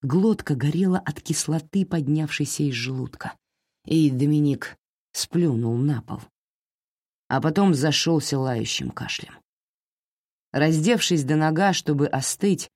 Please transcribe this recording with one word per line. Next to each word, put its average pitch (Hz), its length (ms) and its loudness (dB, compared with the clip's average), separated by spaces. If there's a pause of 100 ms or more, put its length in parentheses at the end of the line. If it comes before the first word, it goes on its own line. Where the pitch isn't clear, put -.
Глотка 180 540 0
горела 160 420 0
от - 240 -8
кислоты, 160 640 -2
поднявшейся 151 760 -2
из 139 100 0
желудка, 123 640 -8 (500)
и 156 240 4
Доминик 143 680 0 (340)
сплюнул 120 680 0
на 131 240 0
пол, - 200 -12 (1040)
а 131 140 0
потом 165 320 4
зашелся 147 640 2
лающим 117 520 -4
кашлем. - 420 -10 (1160)
Раздевшись 160 720 2
до 143 120 0
нога, 156 380 2
чтобы 147 340 0
остыть - 680 -2